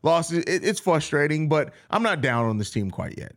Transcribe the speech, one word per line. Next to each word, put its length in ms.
loss, 300
it, 160
it's 320
frustrating, 720
but 240
I'm 140
not 180
down 240
on 120
this 140
team 180
quite 280
yet. 180